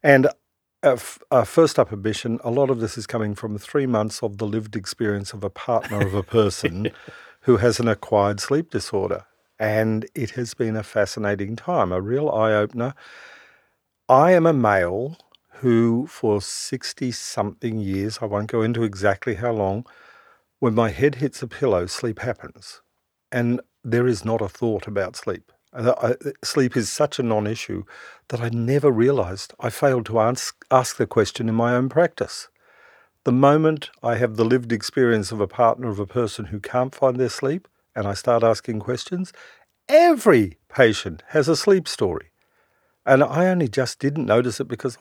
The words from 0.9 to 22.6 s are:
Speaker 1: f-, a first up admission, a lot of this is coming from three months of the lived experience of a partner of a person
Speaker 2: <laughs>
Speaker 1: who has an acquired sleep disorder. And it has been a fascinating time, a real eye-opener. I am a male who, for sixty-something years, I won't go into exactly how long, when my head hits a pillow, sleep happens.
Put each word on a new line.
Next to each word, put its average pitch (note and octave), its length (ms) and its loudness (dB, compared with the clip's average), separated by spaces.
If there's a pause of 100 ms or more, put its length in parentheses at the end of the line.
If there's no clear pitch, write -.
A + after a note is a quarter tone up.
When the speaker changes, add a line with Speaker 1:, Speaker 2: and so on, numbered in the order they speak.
Speaker 1:
f-, - 280 -6 (120)
a B2 120 6
first D#3 360 2
up A#2+ 120 2
admission, A2 540 -4
a A#2 60 -2
lot C3+ 180 0
of B2 100 0
this A2+ 180 -6
is G#2+ 100 -12
coming G#2+ 280 -4
from G#2 220 -8
three C#3 300 -2
months A2 360 -2
of G2+ 140 -6
the A2 80 -6
lived G#2+ 300 -6
experience G2+ 580 -4
of G2+ 100 -12
a G2 60 -6
partner A2+ 500 -2
of F#2+ 140 0
a G2+ 100 -2
person G#2 680 0 (260)
Speaker 2:
<laughs> - 240 -20
Speaker 1:
who A#2+ 160 4
has A2+ 220 2
an A#2 100 2
acquired G2+ 500 0
sleep D#3 300 -2
disorder. F#2 560 -4 (340)
And A2 460 0 (100)
it B2 160 -6
has A#2+ 220 -8
been A2 240 -2
a G#2+ 60 -6
fascinating G#2 720 -2
time, A#2+ 340 -2
a F#2 80 -2
real C3 300 -2
eye-opener. A2 640 0 (1120)
I D3 240 8
am E3+ 140 6
a E3 80 6
male G#2+ 640 0 (380)
who, A#2 520 2
for G#2 340 -2
sixty-something - 1400 -6
years, G2 420 -4
I A#2 40 -6
won't G#2 260 -4
go A#2 100 0
into A2+ 220 0
exactly G2+ 520 -2
how A#2+ 160 -4
long, G#2 340 -2 (720)
when A#2+ 140 0
my A2+ 160 2
head C3 260 0
hits C3+ 280 -6
a A#2+ 40 -10
pillow, G2 380 0
sleep G#2+ 340 -6
happens. - 640 -12 (500)